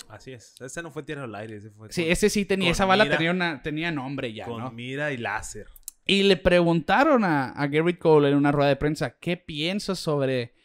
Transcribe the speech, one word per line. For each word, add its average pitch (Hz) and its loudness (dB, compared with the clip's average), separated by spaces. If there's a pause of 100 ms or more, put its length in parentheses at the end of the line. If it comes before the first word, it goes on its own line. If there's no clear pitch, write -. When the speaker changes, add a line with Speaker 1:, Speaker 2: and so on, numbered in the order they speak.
Speaker 1:
Así 110 -20
es. - -20
Ese 135 -14
no 165 -14
fue 147 -12
tiro 143 -12
al 113 -12
aire, 107 -14
ese 104 -20
fue 107 -20
Speaker 2:
Sí, 180 -4
Speaker 1:
con, 160 2
Speaker 2:
ese 208 2
sí 208 0
tenía, 190 0
Speaker 1:
con 170 4
Speaker 2:
esa 196 0
bala 190 6
Speaker 1:
mira, 147 0
Speaker 2:
tenía 160 0
una, 175 -4
tenía 160 -6
nombre 135 -6
ya, 107 -12
Speaker 1:
con 117 -8
Speaker 2:
¿no? 127 -10
Speaker 1:
mira 131 -8
y 135 -6
láser. 107 -8 (400)
Speaker 2:
Y 196 4
le 196 6
preguntaron 185 4
a, 143 0
a 143 -4
Gerrit 165 0
Cole 151 6
en 139 4
una 143 4
rueda 143 2
de 139 4
prensa, 147 -4
"¿Qué 175 -4
piensas 175 -6
sobre 131 -2 (100)